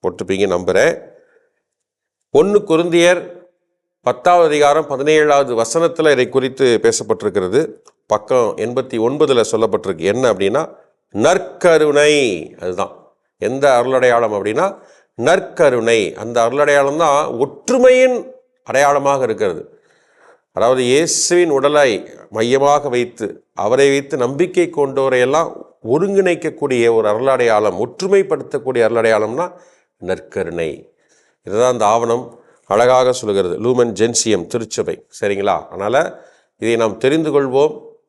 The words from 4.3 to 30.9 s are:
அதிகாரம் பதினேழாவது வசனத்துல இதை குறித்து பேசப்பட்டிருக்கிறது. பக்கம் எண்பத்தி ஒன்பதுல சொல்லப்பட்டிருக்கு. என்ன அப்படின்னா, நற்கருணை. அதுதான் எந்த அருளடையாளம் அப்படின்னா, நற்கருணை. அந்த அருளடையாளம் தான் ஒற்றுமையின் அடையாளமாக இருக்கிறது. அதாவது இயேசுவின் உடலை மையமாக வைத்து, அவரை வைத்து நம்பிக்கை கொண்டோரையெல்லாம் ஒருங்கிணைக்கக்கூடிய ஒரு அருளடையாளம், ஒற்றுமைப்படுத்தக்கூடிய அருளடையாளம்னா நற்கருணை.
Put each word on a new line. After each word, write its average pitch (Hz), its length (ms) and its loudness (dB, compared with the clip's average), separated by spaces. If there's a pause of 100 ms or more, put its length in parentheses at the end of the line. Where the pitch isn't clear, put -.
அதிகாரம் 147 420 2
பதினேழாவது 143 760 2
வசனத்துல 165 480 0
இதை 123 160 2
குறித்து 127 540 0
பேசப்பட்டிருக்கிறது. 107 880 -2 (360)
பக்கம் 110 500 -2
எண்பத்தி 120 420 -6
ஒன்பதுல 131 520 2
சொல்லப்பட்டிருக்கு. 98 480 -2
என்ன 107 340 0
அப்படின்னா, 98 420 -2 (380)
நற்கருணை. 147 1400 2 (100)
அதுதான் 90 540 -10 (240)
எந்த 131 440 2
அருளடையாளம் 123 500 2
அப்படின்னா, 110 460 -4 (360)
நற்கருணை. 120 1000 0
அந்த 117 340 -2
அருளடையாளம் 143 480 2
தான் 151 300 0
ஒற்றுமையின் 247 1080 0 (320)
அடையாளமாக 139 580 2
இருக்கிறது. 101 580 -4 (720)
அதாவது 127 300 2
இயேசுவின் 160 680 0
உடலை 139 600 0 (200)
மையமாக 135 580 0
வைத்து, 120 560 -6 (100)
அவரை 127 340 2
வைத்து 139 280 -2
நம்பிக்கை 156 600 -2
கொண்டோரையெல்லாம் 135 760 0 (400)
ஒருங்கிணைக்கக்கூடிய 156 1000 0
ஒரு 107 140 2
அருளடையாளம், 110 680 0
ஒற்றுமைப்படுத்தக்கூடிய 131 1080 -2
அருளடையாளம்னா 113 680 0 (460)
நற்கருணை. 85 960 -8 (500)